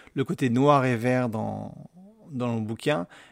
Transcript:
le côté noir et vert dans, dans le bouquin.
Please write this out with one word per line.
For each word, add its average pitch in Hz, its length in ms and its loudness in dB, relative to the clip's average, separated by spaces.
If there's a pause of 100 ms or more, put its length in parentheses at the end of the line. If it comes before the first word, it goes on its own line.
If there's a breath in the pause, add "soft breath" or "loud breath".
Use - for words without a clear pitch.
(140 loud breath)
le 135 100 0
côté 139 260 -2
noir 135 340 4
et 127 120 2
vert 123 320 0
dans, 107 440 -6 (600)
dans 123 220 -2
le 113 60 -2
bouquin. 147 460 -2 (260 soft breath)